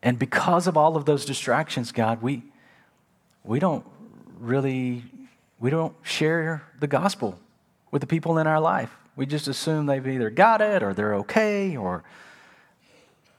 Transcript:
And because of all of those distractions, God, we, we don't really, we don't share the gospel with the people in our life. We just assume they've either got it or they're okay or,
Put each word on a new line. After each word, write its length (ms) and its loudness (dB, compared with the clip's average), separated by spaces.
And 160 0
because 480 2
of 120 2
all 180 4
of 80 -2
those 220 2
distractions, 640 -2
God, 300 0
we, 220 -4
we 140 -2
don't 260 0
really, 680 -2
we 80 0
don't 340 0
share 600 -2
the 60 -2
gospel 520 -2
with 100 0
the 60 -8
people 320 0
in 80 2
our 140 4
life. 360 0
We 100 -4
just 220 -4
assume 360 -2
they've 220 0
either 240 0
got 320 4
it 200 2
or 120 -2
they're 220 0
okay 600 0
or, 280 -6